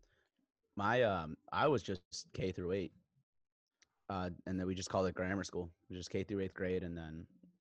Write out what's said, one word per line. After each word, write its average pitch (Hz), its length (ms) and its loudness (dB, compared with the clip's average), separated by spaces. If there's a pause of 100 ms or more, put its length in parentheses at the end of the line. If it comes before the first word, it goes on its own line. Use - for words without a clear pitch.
(760)
My, 110 280 4
um, 85 340 2 (140)
I 110 160 4
was 135 160 4
just - 500 -6
K 95 180 0
through 90 220 -2
eight. 98 200 0 (1160)
Uh, 92 200 -2 (160)
and 92 140 -2
then 92 80 0
we 92 80 2
just 95 140 -6
called 95 180 4
it 90 80 -2
grammar 92 280 0
school. 87 280 -6 (180)
It 92 40 -12
was 90 60 -6
just 87 100 -8
K 95 140 0
through 98 180 -2
eighth 95 120 -2
grade, 92 300 0
and 85 140 -6
then 80 280 -10 (360)